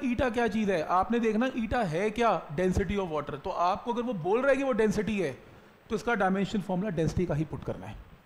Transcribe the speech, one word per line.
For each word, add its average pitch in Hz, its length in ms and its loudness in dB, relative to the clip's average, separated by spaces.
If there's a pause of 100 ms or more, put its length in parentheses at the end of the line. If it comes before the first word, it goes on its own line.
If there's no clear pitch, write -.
ईटा 247 260 0
क्या 233 180 0
चीज़ 208 220 0
है, 180 120 2
आपने 190 380 2
देखना 226 360 2
ईटा 233 280 -2
है 175 260 0
क्या, 233 200 2 (260)
density 185 420 0
of 185 120 -2
water। 143 300 -4
तो 190 100 -6
आपको 185 420 0
अगर 233 100 -2
वो 240 120 -2
बोल 190 260 2
रहा 277 100 4
है 269 60 6
कि 269 60 0
वो 269 100 0
density 214 460 2
है, 156 140 0 (580)
तो 220 60 -2
इसका 233 180 0
dimension 196 460 2
formula 185 300 -2
density 165 360 0
का 170 80 0
ही 151 100 0
put - 200 -10
करना 98 220 -8
है। 107 100 -12 (300)